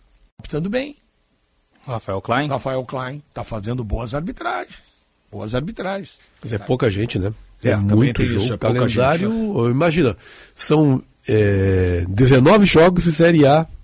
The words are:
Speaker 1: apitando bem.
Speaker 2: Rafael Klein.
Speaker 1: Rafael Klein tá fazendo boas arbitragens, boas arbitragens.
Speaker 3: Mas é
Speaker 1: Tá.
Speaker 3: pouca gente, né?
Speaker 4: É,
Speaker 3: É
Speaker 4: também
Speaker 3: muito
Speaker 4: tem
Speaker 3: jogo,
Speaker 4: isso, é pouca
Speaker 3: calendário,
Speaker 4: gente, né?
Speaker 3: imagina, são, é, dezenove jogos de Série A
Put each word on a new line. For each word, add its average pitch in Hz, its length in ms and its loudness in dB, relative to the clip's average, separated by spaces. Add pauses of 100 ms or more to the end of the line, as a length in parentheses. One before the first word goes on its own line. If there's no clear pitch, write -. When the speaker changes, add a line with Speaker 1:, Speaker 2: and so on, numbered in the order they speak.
(400)
Speaker 1:
apitando 160 300 -8
bem. 262 280 -8 (880)
Speaker 2:
Rafael 104 340 -8
Klein. 135 280 -2
Speaker 1:
Rafael 131 340 -6
Klein 131 380 -12 (120)
tá 113 100 -12
fazendo 113 400 -8
boas 113 300 -8
arbitragens, - 640 -10 (540)
boas 107 240 -10
arbitragens. 190 640 -10 (220)
Speaker 3:
Mas - 120 -10
é 107 40 -4
Speaker 1:
Tá. 101 80 -10
Speaker 3:
pouca 127 240 0
gente, 104 300 -4
né? 101 140 -4 (300)
Speaker 4:
É, 120 60 0
Speaker 3:
É - 60 2
Speaker 4:
também 101 200 2
Speaker 3:
muito 120 220 2
Speaker 4:
tem - 80 0
Speaker 3:
jogo, 120 180 -2
Speaker 4:
isso, 117 100 -2
é 101 40 -8
pouca 117 220 -2
Speaker 3:
calendário, 135 520 0
Speaker 4:
gente, 214 320 -2
né? 120 60 2
Speaker 3:
imagina, 151 480 0 (380)
são, 151 460 2 (260)
é, 95 840 2
dezenove 135 560 6
jogos 175 400 4
de 170 80 2
Série 165 320 4
A 156 200 4 (180)